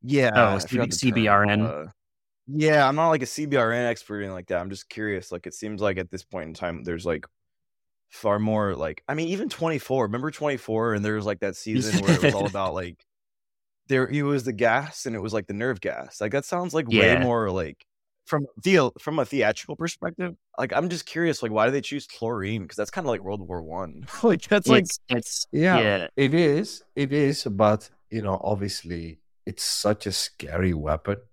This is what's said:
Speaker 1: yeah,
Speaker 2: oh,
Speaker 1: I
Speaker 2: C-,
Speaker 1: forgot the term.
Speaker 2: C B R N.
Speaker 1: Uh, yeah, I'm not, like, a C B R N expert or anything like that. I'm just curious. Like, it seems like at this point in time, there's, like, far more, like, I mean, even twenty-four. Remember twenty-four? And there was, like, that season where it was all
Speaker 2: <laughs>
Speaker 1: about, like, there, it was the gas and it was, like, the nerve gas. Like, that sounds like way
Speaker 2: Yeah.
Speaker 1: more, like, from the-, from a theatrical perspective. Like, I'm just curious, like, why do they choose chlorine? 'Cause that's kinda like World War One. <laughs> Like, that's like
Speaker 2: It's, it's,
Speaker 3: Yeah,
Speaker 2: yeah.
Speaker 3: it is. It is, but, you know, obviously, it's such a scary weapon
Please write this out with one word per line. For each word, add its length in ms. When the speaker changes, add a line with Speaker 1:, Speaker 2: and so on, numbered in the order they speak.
Speaker 1:
yeah, 340
Speaker 2:
oh, 200
Speaker 1:
I 20
Speaker 2:
C-, 100
Speaker 1:
forgot 220
the 80
term. 0
Speaker 2:
C 140
B 180
R 160
N. 160
Speaker 1:
Uh, 240
yeah, 400
I'm 80
not, 140
like, 120
a 40
C 200
B 100
R 160
N 140
expert 300
or 40
anything 140
like 140
that. 120
I'm 100
just 200
curious. 420
Like, 160
it 60
seems 280
like 160
at 140
this 120
point 240
in 60
time, 300
there's, 220
like, 200
far 300
more, 360
like, 320
I 60
mean, 160
even 180
twenty-four. 580
Remember 260
twenty-four? 640
And 100
there 100
was, 100
like, 160
that 140
season 480
where 120
it 80
was 100
all 120
Speaker 2:
<laughs> 40
Speaker 1:
about, 240
like, 320
there, 200
it 160
was 200
the 100
gas 520
and 100
it 40
was, 140
like, 140
the 60
nerve 280
gas. 380
Like, 120
that 120
sounds 300
like 160
way 240
Speaker 2:
Yeah. 60
Speaker 1:
more, 320
like, 340
from 220
the-, 360
from 200
a 60
theatrical 520
perspective. 580
Like, 160
I'm 160
just 160
curious, 380
like, 100
why 140
do 40
they 100
choose 260
chlorine? 600
'Cause 80
that's 160
kinda 180
like 120
World 260
War 140
One. 520
<laughs> 100
Like, 180
that's 260
like 160
Speaker 2:
It's, 160
it's, 420
Speaker 3:
Yeah, 280
Speaker 2:
yeah. 280
Speaker 3:
it 160
is. 500
It 180
is, 320
but, 440
you 140
know, 200
obviously, 760
it's 180
such 420
a 60
scary 640
weapon 440